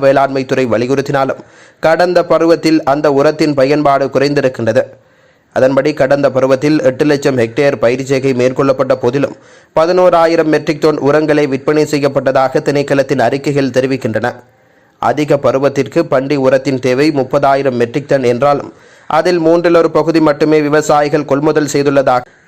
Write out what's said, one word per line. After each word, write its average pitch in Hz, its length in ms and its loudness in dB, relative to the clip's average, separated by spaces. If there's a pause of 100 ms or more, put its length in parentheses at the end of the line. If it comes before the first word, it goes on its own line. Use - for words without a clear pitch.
வேளாண்மை 135 480 2
துறை 131 220 0
வலியுறுத்தினாலும் 131 680 -2 (460)
கடந்த 175 320 2 (120)
பருவத்தில் 160 500 2 (120)
அந்த 147 260 0
உரத்தின் 151 420 0
பயன்பாடு 139 540 0
குறைந்திருக்கின்றது. 131 680 0 (720)
அதன்படி 135 440 2
கடந்த 143 360 2
பருவத்தில் 135 420 0 (120)
எட்டு 139 220 -2
லட்சம் 139 300 -2
ஹெக்டேர் 120 420 0
பயிர் 131 260 0
செய்கை 135 320 0
மேற்கொள்ளப்பட்ட 131 640 0
போதிலும் 135 300 -2 (440)
பதினோராயிரம் 165 760 2
மெட்ரிக் 151 300 -4
டன் 151 240 0
உரங்களே 151 460 0
விற்பனை 151 400 0
செய்யப்பட்டதாக 135 760 0
திணைக்களத்தின் 139 600 0
அறிக்கைகள் 139 500 -2
தெரிவிக்கின்றன. 123 560 -4 (680)
அதிக 139 300 0 (140)
பருவத்திற்கு 135 540 -2 (120)
பண்டி 139 240 -2 (100)
உரத்தின் 131 380 0
தேவை 131 240 0 (100)
முப்பதாயிரம் 139 600 0
மெட்ரிக் 135 320 -4
டன் 131 220 0
என்றாலும் 143 360 -2 (460)
அதில் 175 280 0
மூன்றில் 170 360 4
ஒரு 165 160 2
பகுதி 160 300 2
மட்டுமே 151 380 2
விவசாயிகள் 151 640 0
கொள்முதல் 147 460 0
செய்துள்ளதாக 139 520 0 (220)